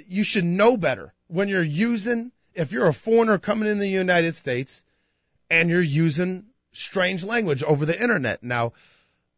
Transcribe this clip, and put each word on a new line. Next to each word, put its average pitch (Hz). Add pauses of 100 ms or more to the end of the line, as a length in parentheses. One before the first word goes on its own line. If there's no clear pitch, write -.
you 190
should 185
know 202
better 123 (140)
when 196
you're 190
using, 226 (240)
if 160
you're 226
a 156
foreigner 226
coming 214
in 208
the 202
United 180
States 131 (640)
and 165
you're 170
using 165 (260)
strange 185
language 196
over 147
the 170
internet. 196
Now, 117 (640)